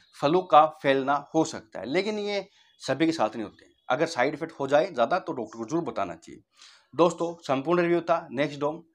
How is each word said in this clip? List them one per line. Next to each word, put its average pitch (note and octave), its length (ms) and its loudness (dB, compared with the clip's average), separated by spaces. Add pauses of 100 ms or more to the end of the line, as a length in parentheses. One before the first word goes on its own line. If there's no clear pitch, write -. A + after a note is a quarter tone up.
(200)
फ्लू E3+ 220 4
का D#3 220 8 (180)
फैलना C#3 320 2 (200)
हो D#3+ 100 4
सकता - 360 -10
है, F#2+ 60 -10
लेकिन G3 320 -2
ये G3+ 260 -4 (380)
सभी C#3 240 0
के D#3+ 60 2
साथ A#2 240 -2
नहीं A2 80 -6
होते। - 220 -16 (220)
अगर D3 180 0
साइड C3+ 280 -2
इफेक्ट D#3+ 260 -10
हो C#3 60 -4
जाए D3+ 260 2
ज़्यादा B2 260 0
तो - 140 -6
डॉक्टर A#2 260 -10
को A#2 60 -8
जरूर D#3 200 -4
बताना G2 320 -6
चाहिए। - 260 -20 (520)
दोस्तों E3+ 480 2
संपूर्ण D3+ 400 2
रिव्यू E3+ 180 2
था E3 300 0
Nextdom C#3+ 500 -2 (140)